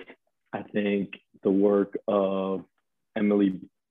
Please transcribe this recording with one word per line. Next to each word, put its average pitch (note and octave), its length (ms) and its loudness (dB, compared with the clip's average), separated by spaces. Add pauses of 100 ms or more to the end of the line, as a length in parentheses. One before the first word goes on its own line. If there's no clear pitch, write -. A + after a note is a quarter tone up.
(520)
I G#2 100 -8
think G2+ 520 -4 (280)
the G#2 80 0
work G2+ 480 2 (100)
of F#2+ 560 -2 (520)
Emily G2+ 440 2 (300)